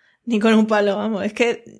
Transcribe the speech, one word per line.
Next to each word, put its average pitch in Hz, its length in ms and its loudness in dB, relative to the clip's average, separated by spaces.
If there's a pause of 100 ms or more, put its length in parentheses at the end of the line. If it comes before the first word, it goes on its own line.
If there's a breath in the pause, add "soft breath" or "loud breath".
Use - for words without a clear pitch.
(280 soft breath)
Ni 226 120 -2
con 226 120 2
un 220 140 4
palo, 208 300 0
vamos. 208 280 -4
Es 214 80 -6
que 233 320 -2 (160)